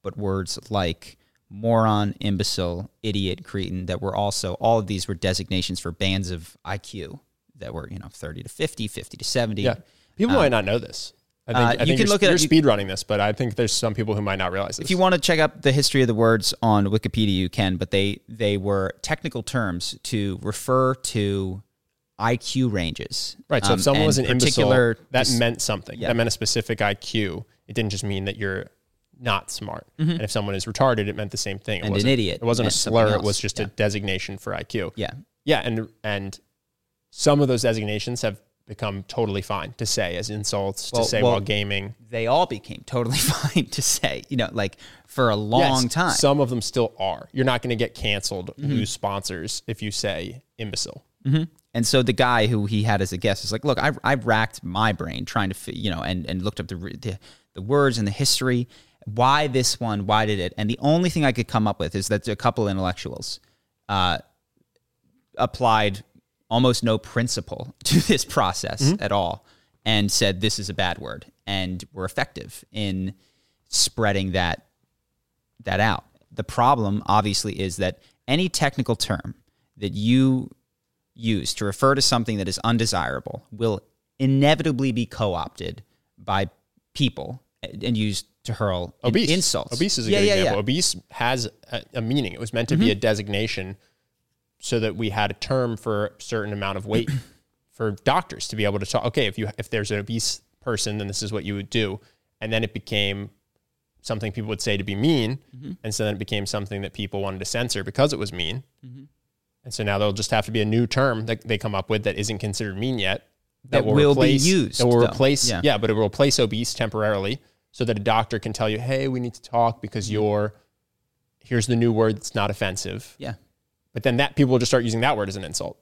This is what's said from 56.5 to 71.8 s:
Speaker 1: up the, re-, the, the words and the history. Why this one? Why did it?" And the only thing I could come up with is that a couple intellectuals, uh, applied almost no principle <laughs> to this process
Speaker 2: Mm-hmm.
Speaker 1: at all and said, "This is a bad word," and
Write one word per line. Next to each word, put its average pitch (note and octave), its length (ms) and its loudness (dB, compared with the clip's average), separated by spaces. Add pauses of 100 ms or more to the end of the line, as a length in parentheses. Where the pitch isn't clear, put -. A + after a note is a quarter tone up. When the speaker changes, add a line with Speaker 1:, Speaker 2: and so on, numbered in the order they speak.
Speaker 1:
up E2+ 80 -8
the, F#2 80 -8
re-, F2 200 -12
the, - 220 -8 (340)
the F#2+ 100 -12
words C3 360 2
and G#2+ 80 0
the G2+ 60 0
history. B2+ 540 0 (380)
Why C3 440 4
this B2+ 320 0
one? G#2 260 -2
Why G#2+ 180 4
did G#2+ 140 0
it?" F#2 180 -2
And G#2+ 140 -2
the A#2+ 100 -2
only E3+ 300 2
thing D#3+ 140 0
I C3+ 80 4
could A#2+ 160 -2
come A2 180 2
up G2+ 140 -2
with D#2 140 -4
is G2 140 -2
that G#2 200 0
a G#2 80 -2
couple A#2 320 0
intellectuals, F#2 720 -4 (500)
uh, F#2 280 2 (1160)
applied A2 680 2 (460)
almost A#2+ 340 4
no A2 140 2
principle - 800 -6
<laughs> - 60 -20
to D#3+ 220 4
this E3 180 2
process - 580 -2
Speaker 2:
Mm-hmm. E3 200 2
Speaker 1:
at G2+ 100 -2
all F#2+ 320 -2 (400)
and G#2 260 2
said, G2 300 2
"This G#2 180 0
is G2 120 -8
a - 40 -6
bad F2+ 240 -2
word," B1 280 -12 (200)
and F#2 460 -4